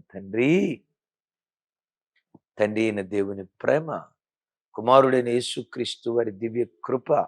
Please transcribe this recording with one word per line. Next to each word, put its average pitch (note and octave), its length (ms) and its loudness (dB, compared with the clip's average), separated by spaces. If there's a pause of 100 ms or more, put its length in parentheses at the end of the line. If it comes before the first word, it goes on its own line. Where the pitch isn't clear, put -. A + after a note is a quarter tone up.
(140)
తండ్రి. B2 680 -2 (1800)
తండ్రి G#2+ 240 0
అయిన G#2+ 180 0
దేవుని G2 440 -4
ప్రేమ, C#3+ 440 -2 (880)
కుమారుడైన B2+ 540 4
యేసుక్రీస్తు A#2+ 840 -4
వారి A#2 200 0
దివ్య A2+ 340 -4 (200)
కృప, B2+ 280 -4 (160)